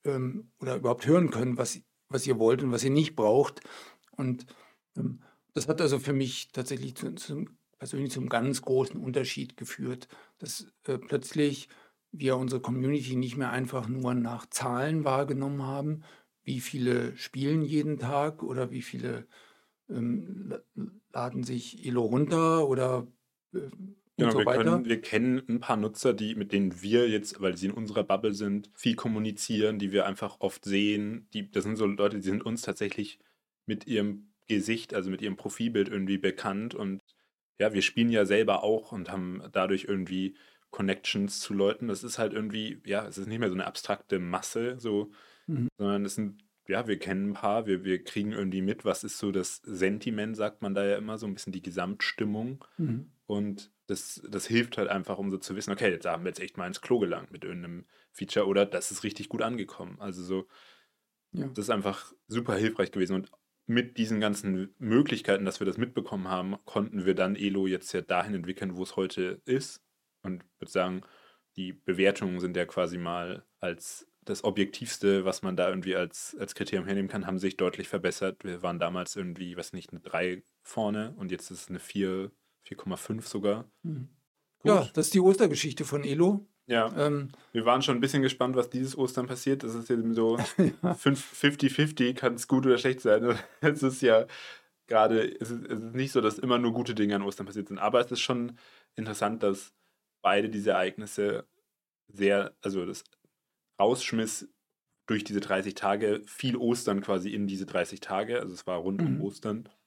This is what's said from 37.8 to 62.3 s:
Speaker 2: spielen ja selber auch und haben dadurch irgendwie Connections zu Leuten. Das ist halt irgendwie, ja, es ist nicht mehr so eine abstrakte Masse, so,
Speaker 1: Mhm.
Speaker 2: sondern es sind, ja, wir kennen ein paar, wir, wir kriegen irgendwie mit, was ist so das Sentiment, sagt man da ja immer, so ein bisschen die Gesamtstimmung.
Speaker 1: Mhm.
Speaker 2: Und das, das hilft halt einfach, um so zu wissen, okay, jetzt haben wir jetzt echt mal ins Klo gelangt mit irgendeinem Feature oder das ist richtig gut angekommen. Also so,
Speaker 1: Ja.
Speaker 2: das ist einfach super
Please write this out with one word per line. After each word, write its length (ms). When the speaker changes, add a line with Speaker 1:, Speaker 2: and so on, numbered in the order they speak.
Speaker 2:
spielen 300
ja 160
selber 360
auch 300
und 180
haben 400
dadurch 380
irgendwie 480
Connections 680
zu 140
Leuten. 340
Das 160
ist 140
halt 160
irgendwie, 500
ja, 220
es 100
ist 120
nicht 100
mehr 100
so 60
eine 120
abstrakte 520
Masse, 600
so, 320
Speaker 1:
Mhm. 220
Speaker 2:
sondern 260
es 120
sind, 280
ja, 180
wir 120
kennen 320
ein 40
paar, 320
wir, 160
wir 220
kriegen 280
irgendwie 300
mit, 220
was 200
ist 140
so 140
das 320
Sentiment, 720
sagt 260
man 120
da 100
ja 140
immer, 200
so 80
ein 80
bisschen 180
die 100
Gesamtstimmung. 1000
Speaker 1:
Mhm. 320
Speaker 2:
Und 460
das, 420
das 180
hilft 320
halt 100
einfach, 300
um 120
so 80
zu 180
wissen, 160
okay, 180
jetzt 160
haben 180
wir 60
jetzt 100
echt 160
mal 100
ins 140
Klo 200
gelangt 320
mit 120
irgendeinem 400
Feature 340
oder 180
das 260
ist 140
richtig 240
gut 140
angekommen. 580
Also 220
so, 240
Speaker 1:
Ja. 160
Speaker 2:
das 180
ist 40
einfach 420
super 260